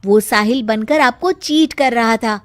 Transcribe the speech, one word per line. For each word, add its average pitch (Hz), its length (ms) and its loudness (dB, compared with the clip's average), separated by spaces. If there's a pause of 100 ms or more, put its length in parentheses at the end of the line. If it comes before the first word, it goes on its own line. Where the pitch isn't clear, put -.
वो 202 140 4
साहिल 214 440 0
बनकर 220 360 -2
आपको 269 320 0
चीट 311 420 0
कर 262 200 0
रहा 226 240 0
था। 214 280 -4